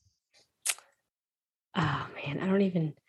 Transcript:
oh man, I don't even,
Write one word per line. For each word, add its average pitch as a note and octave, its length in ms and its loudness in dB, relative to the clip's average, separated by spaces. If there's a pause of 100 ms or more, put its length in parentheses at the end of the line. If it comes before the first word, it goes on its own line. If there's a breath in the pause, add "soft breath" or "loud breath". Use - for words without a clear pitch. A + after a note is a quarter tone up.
(1800)
oh D3 400 0
man, C#3+ 260 -8
I - 40 -4
don't F#3+ 160 4
even, F3 320 0 (160)